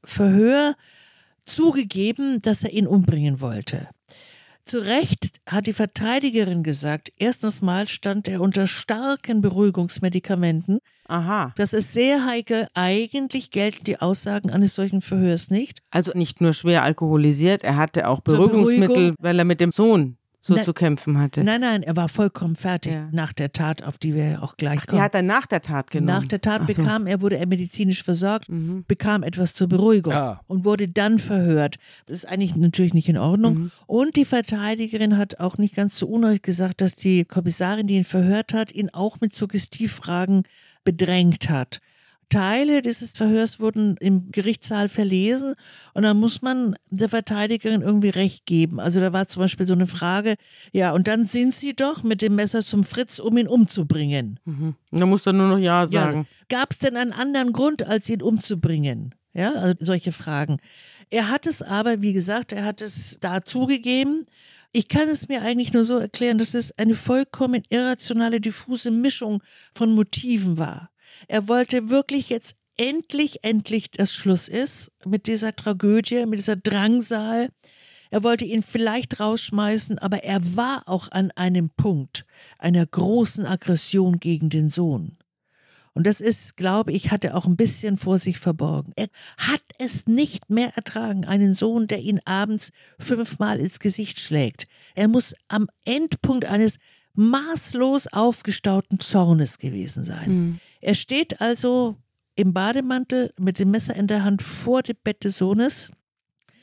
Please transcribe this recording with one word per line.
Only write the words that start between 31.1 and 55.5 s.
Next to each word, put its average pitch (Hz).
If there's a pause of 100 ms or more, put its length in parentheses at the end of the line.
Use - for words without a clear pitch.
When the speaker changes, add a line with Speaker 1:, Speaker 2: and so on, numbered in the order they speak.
Speaker 1:
verhört. 165 (280)
Das 151
ist 175
eigentlich 190
natürlich 170
nicht 165
in 165
Ordnung. 170
Speaker 2:
Mhm. 170 (160)
Speaker 1:
Und 269
die 285
Verteidigerin 220
hat 202
auch 180
nicht 202
ganz 202
zu -
Unrecht 220
gesagt, 185
dass 185
die 185
Kommissarin, 185
die 196
ihn 190
verhört 190
hat, 220
ihn 196
auch -
mit 220
Suggestivfragen 196 (420)
bedrängt 180
hat. 135 (500)
Teile 247
dieses 240
Verhörs 220
wurden 214
im 185
Gerichtssaal 208
verlesen 214 (380)
und 202
da 214
muss 220
man 254 (160)
der 202
Verteidigerin 220
irgendwie 208
Recht 190
geben. 165
Also 175
da 185
war 190
zum 185
Beispiel 185
so 185
eine 180
Frage, 185 (360)
"Ja, 180
und 180
dann 220
sind 247
Sie 277
doch 285
mit 220
dem 208
Messer 208
zum 202
Fritz, -
um 226
ihn 240
umzubringen." 147
Speaker 2:
Mhm. 156 (160)
Da 170
muss 190
er 190
nur 190
noch 190